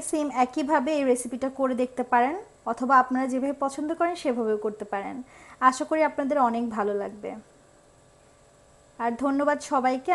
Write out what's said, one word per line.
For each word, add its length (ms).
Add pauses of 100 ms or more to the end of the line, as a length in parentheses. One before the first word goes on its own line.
(120)
same 160 (160)
একইভাবে 560
এই 120
রেসিপিটা 380 (100)
করে 240
দেখতে 200 (100)
পারেন, 220 (360)
অথবা 220 (100)
আপনারা 280
যেভাবে 320
পছন্দ 260 (100)
করেন 240
সেভাবেও 420
করতে 280
পারেন। 220 (540)
আশা 200
করি 200
আপনাদের 280 (120)
অনেক 140 (140)
ভালো 240
লাগবে। 300 (1700)
আর 80 (120)
ধন্যবাদ 340 (140)
সবাইকে 440